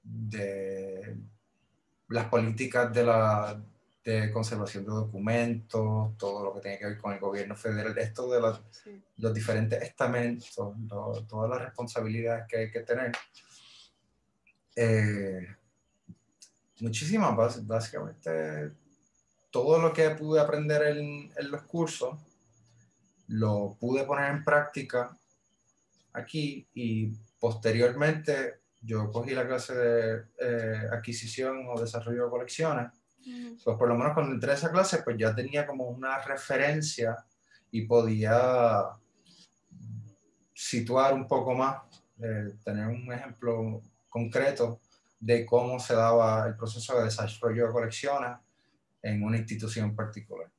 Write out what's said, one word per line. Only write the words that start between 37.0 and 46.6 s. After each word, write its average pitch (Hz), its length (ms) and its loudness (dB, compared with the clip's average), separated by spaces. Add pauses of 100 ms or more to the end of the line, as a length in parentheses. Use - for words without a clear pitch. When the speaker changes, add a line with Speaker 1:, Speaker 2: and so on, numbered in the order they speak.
Speaker 1:
y 113 140 0
podía 113 1000 6 (1700)
situar 127 600 2
un 131 140 -2
poco 127 260 2
más, 131 280 0 (400)
eh, 107 320 -4 (100)
tener 107 240 -2
un 123 240 -6
ejemplo 113 680 -4 (260)
concreto 117 720 0 (400)
de 117 260 2
cómo 123 340 2
se 120 160 0
daba 113 520 6
el 110 80 -4
proceso 113 420 -4